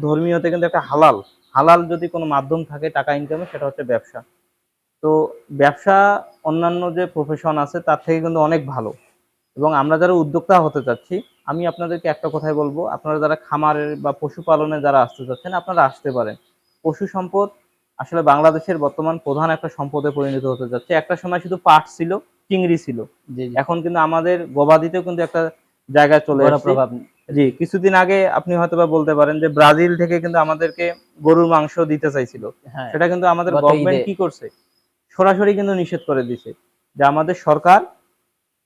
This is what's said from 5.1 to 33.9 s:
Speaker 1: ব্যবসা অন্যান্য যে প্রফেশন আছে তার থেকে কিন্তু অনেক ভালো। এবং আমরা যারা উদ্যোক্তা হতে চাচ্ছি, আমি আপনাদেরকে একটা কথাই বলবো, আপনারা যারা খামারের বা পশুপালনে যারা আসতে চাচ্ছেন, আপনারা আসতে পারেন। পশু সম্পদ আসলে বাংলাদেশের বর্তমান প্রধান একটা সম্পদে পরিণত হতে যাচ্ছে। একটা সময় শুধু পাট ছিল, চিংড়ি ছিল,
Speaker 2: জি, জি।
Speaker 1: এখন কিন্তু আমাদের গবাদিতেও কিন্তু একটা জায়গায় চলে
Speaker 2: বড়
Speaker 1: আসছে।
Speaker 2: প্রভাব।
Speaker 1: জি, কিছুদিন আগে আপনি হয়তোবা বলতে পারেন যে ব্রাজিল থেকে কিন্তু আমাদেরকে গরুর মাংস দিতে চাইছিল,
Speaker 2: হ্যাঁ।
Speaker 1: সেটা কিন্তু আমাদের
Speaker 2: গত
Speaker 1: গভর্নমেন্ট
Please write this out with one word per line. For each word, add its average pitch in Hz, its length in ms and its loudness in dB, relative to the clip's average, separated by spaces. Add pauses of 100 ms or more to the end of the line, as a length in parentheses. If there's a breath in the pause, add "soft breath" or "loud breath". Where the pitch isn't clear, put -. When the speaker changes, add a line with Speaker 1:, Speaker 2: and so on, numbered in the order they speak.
Speaker 1:
ব্যবসা 143 460 2 (460)
অন্যান্য 170 380 -2 (140)
যে 180 100 -2
প্রফেশন 156 520 -6
আছে 143 220 -4
তার 156 260 0
থেকে 160 160 0
কিন্তু 165 180 -4
অনেক 156 280 0
ভালো। 123 240 -8 (640)
এবং 147 180 0
আমরা 147 220 2
যারা 180 160 2
উদ্যোক্তা 165 460 0
হতে 147 240 0
চাচ্ছি, 127 320 -6 (300)
আমি 156 220 -6
আপনাদেরকে 170 420 -6
একটা 151 240 -6
কথাই 156 280 -4
বলবো, 147 260 -4
আপনারা 156 320 -6
যারা 151 160 -4
খামারের 151 600 -4
বা 143 160 -6
পশুপালনে 151 680 -4
যারা 139 200 2
আসতে 123 240 -4
চাচ্ছেন, 127 280 -10
আপনারা 175 320 -2
আসতে 135 260 -6
পারেন। 113 240 -4 (500)
পশু 160 220 -4
সম্পদ 190 400 -4 (520)
আসলে 165 220 -4
বাংলাদেশের 156 560 2
বর্তমান 156 400 -2
প্রধান 156 320 -4
একটা 160 200 -4
সম্পদে 143 420 -6
পরিণত 135 340 -4
হতে 127 240 -4
যাচ্ছে। 120 240 -8
একটা 160 220 -2
সময় 175 280 -6
শুধু 175 200 -6
পাট 160 200 6 (140)
ছিল, 170 140 -4 (380)
চিংড়ি 180 280 0
ছিল, 127 220 -8 (300)
Speaker 2:
জি, 127 200 -10
জি। 120 80 -12
Speaker 1:
এখন 156 240 -2
কিন্তু 170 180 -2
আমাদের 165 380 0 (160)
গবাদিতেও 160 540 4
কিন্তু 175 160 -4
একটা 165 180 -2 (480)
জায়গায় 147 380 4
চলে 139 160 2
Speaker 2:
বড় 147 120 4
Speaker 1:
আসছে। 139 100 -6
Speaker 2:
প্রভাব। 131 240 0 (460)
Speaker 1:
জি, 143 160 4
কিছুদিন 185 440 -2
আগে 185 220 4 (120)
আপনি - 260 -2
হয়তোবা 170 300 2
বলতে 156 300 0
পারেন 147 240 4
যে 160 80 0
ব্রাজিল 151 500 4
থেকে 170 220 0
কিন্তু 170 200 -2
আমাদেরকে 160 460 -2 (360)
গরুর 165 260 4
মাংস 156 260 0 (180)
দিতে 151 200 -2
চাইছিল, 127 320 -6 (220)
Speaker 2:
হ্যাঁ। 127 260 -12
Speaker 1:
সেটা 156 160 0
কিন্তু 180 200 -2
আমাদের 170 260 0
Speaker 2:
গত 147 100 2
Speaker 1:
গভর্নমেন্ট 151 360 4